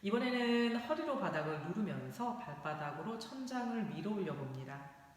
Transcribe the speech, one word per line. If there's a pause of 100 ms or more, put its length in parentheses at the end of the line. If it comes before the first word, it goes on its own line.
이번에는
허리로
바닥을
누르면서
발바닥으로
천장을
밀어
올려봅니다. (260)